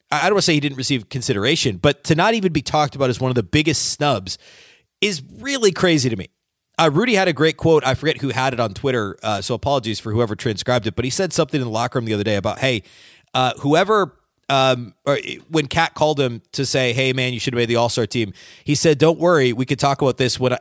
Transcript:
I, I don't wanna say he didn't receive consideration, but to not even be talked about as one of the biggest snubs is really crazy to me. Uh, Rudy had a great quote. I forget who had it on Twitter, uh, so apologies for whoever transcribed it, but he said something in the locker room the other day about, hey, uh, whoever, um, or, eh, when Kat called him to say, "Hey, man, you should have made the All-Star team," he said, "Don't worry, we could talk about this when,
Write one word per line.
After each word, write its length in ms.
I, 80
I 40
don't 100
wanna 80
say 140
he 40
didn't 180
receive 320
consideration, 680
but 280
to 100
not 180
even 180
be 100
talked 340
about 140
as 100
one 100
of 60
the 80
biggest 480
snubs 460
is 200
really 340
crazy 360
to 60
me. 140
Uh, 120
Rudy 220
had 140
a 60
great 240
quote. 280
I 80
forget 280
who 80
had 240
it 60
on 140
Twitter, 480
uh, 200
so 120
apologies 460
for 140
whoever 220
transcribed 520
it, 80
but 80
he 80
said 220
something 260
in 80
the 40
locker 280
room 60
the 80
other 100
day 140
about, 220
hey, 240
uh, 260
whoever, 580
um, 460
or, 180
eh, 140
when 180
Kat 260
called 260
him 220
to 120
say, 280
"Hey, 180
man, 220
you 60
should 140
have 40
made 120
the 80
All-Star 280
team," 280
he 120
said, 220
"Don't 200
worry, 360
we 120
could 140
talk 220
about 160
this 220
when, 220